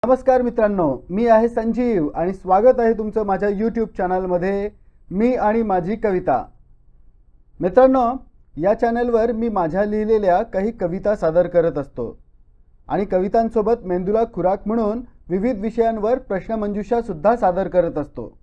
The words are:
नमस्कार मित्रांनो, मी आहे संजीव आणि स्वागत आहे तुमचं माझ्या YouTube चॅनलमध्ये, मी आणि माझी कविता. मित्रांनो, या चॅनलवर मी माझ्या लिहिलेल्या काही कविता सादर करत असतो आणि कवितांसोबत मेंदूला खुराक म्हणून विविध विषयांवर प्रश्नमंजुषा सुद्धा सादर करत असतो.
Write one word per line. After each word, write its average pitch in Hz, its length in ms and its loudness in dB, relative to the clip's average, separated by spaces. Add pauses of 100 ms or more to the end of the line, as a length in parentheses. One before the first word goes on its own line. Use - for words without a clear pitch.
नमस्कार 254 340 4
मित्रांनो, 208 560 0 (120)
मी 214 160 0
आहे 226 220 6
संजीव 226 640 0
आणि 170 180 -2
स्वागत 196 480 4
आहे 226 120 4
तुमचं 214 340 -2
माझ्या 196 220 0
YouTube 220 380 -2
चॅनलमध्ये, 185 840 -2 (400)
मी 226 240 0
आणि 220 280 0
माझी 190 340 -2
कविता. 180 480 -2 (1160)
मित्रांनो, 247 520 4 (440)
या 185 180 0
चॅनलवर 233 580 0
मी 226 160 -4
माझ्या 190 360 -2
लिहिलेल्या 208 580 2
काही 196 280 -2
कविता 196 460 -2
सादर 175 300 2
करत 170 320 0
असतो 120 400 -8 (720)
आणि 175 160 -2
कवितांसोबत 220 800 0
मेंदूला 185 400 0 (100)
खुराक 185 340 -2
म्हणून 226 340 -2 (260)
विविध 196 320 -2
विषयांवर 226 580 0
प्रश्नमंजुषा 208 840 -4
सुद्धा 202 340 0
सादर 190 320 0
करत 170 300 0
असतो. 131 440 -10